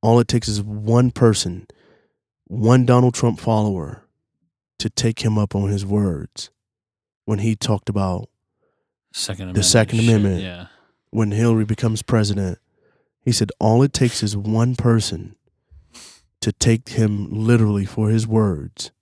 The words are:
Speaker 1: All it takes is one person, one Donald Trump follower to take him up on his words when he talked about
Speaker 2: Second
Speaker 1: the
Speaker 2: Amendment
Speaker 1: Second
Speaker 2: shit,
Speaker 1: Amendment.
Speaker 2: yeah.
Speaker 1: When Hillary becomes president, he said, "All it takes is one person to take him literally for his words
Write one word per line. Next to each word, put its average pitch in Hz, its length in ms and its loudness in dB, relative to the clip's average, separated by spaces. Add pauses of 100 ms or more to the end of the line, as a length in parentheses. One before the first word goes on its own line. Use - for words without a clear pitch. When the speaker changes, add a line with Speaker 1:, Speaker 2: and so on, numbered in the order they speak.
Speaker 1:
All 113 160 6
it 117 80 2
takes 120 200 -2
is 104 140 -4
one 107 480 0
person, 104 560 0 (800)
one 120 400 4
Donald 123 300 4
Trump 113 240 -2
follower 104 640 -2 (760)
to 110 100 -6
take - 300 -2
him 110 180 0
up 104 180 -2
on 98 140 0
his 98 160 -4
words 98 640 -4 (760)
when 104 140 -2
he 110 160 0
talked 104 340 -4
about 95 400 -4 (840)
Speaker 2:
Second - 260 -10
Speaker 1:
the 98 120 -12
Speaker 2:
Amendment 98 140 -2
Speaker 1:
Second 113 340 2
Speaker 2:
shit, 117 100 2
Speaker 1:
Amendment. 101 340 2
Speaker 2:
yeah. 90 240 -14 (440)
Speaker 1:
When 107 200 -2
Hillary 113 340 2
becomes 110 360 -2
president, 101 580 -2 (640)
he 127 100 -2
said, 110 280 -2
"All 110 240 4
it 143 100 0
takes - 300 0
is 104 140 -4
one 110 380 -2
person 113 600 0 (1080)
to 104 100 -2
take - 380 0
him 104 420 -2
literally 107 540 2
for 107 240 -2
his 110 180 0
words 101 640 -2 (100)